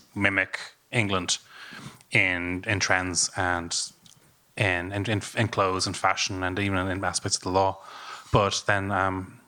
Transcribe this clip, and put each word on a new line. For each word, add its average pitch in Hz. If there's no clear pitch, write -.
mimic 98
England 98
in, 90
in 104
trends 92
and 87
in, 90
in, 101
in, 107
in 113
clothes 95
and 92
fashion 92
and 92
even 98
in, 92
in 95
aspects 92
of -
the 98
law. 95
But 101
then, 101
um, 95